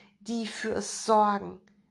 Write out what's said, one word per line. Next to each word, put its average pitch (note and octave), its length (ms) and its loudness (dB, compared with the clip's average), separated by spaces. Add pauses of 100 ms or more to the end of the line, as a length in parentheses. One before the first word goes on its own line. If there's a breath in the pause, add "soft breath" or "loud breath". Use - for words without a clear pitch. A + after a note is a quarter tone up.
(200 loud breath)
die A3+ 260 -4
für A3 260 -6
es - 340 -6
sorgen, G3+ 540 2 (300)